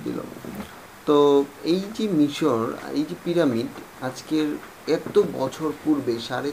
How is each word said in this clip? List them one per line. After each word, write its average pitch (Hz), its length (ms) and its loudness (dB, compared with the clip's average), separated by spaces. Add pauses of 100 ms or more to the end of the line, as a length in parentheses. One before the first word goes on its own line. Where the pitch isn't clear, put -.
দিল। - 160 -6 (840)
তো 143 400 6 (180)
এই 180 180 2 (180)
যে 220 80 0
মিশর, 147 640 2 (180)
এই 139 180 0
যে - 140 -8
পিরামিড, 143 440 2 (340)
আজকের 151 560 -2 (300)
এত 160 320 0 (140)
বছর 135 380 -4 (140)
পূর্বে, 127 340 0
সাড়ে 127 340 -6